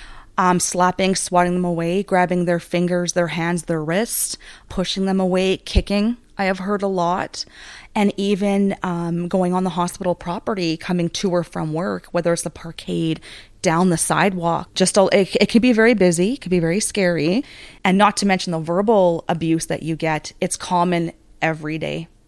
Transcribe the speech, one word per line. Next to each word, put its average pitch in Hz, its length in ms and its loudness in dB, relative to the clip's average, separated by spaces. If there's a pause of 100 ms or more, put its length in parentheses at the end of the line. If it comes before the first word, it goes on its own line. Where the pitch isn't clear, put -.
(380)
um, 180 220 4
slapping, 185 560 0
swatting 175 380 2
them 180 120 0
away, 175 380 0
grabbing 180 420 2
their 170 140 0
fingers, 175 540 -2
their 175 140 0
hands, 170 360 -4
their 160 200 -4
wrists, 180 540 -2 (320)
pushing 190 360 -4
them 190 140 0
away, 185 380 2
kicking. 208 600 0 (200)
I 196 80 -2
have 185 140 0
heard 190 220 -4
a 202 60 -2
lot. 180 580 -2 (500)
And 202 220 2
even, 202 680 0
um, 170 460 -4
going 180 240 0
on 185 100 0
the 185 80 -2
hospital 175 420 -2
property, 180 600 -4
coming 170 360 -2
to 196 200 -2
or 175 120 0
from 160 300 -6
work, 185 380 -4
whether 170 220 0
it's 170 80 0
the - 80 -10
parkade, 165 720 -4 (420)
down 175 280 4
the 165 80 2
sidewalk, 170 760 0
just 185 220 2
a, 190 160 8
it, 190 260 0
it 208 100 4
can 233 120 4
be 247 100 4
very 220 220 6
busy, 180 400 2
it 285 80 -8
can - 80 -10
be 180 100 2
very 165 220 0
scary. 180 640 0 (400)
And 190 140 4
not 202 200 4
to - 80 0
mention 190 260 0
the 165 80 -2
verbal 180 720 2
abuse 165 380 0
that - 160 -6
you 160 120 -4
get. 156 460 -4
It's 185 160 -2
common 175 560 0 (280)
every 156 360 -4
day. 156 320 -8 (180)